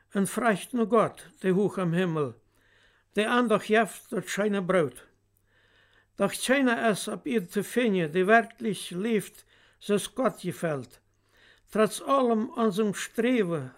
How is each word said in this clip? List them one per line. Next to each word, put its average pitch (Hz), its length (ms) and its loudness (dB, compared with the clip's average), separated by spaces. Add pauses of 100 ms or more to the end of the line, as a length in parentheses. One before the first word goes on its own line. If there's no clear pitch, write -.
(140)
Und 196 160 0
fragt 220 440 -2
nur 233 140 0
Gott, 196 420 0 (120)
der 185 140 2
hoch 196 220 0
am 175 160 0
Himmel, 160 420 -2 (800)
der 214 160 0
andach 240 320 2
jeft 214 480 0
das 208 180 -6
scheine 202 320 0
Brot. 180 460 0 (1120)
Doch 196 160 0
keiner 240 560 2
es 202 200 -2
ab 202 160 -10
ihr 226 220 -2
zu 202 160 -4
finden, 190 480 0
der 185 160 0
wirklich 220 640 2
lebt, 196 540 -4 (340)
so - 160 -2
es - 180 -4
Gott - 280 -2
gefällt. 156 600 -6 (680)
Trotz 208 300 0
allem 240 480 2
unserem 214 440 0
Streben, 185 840 -2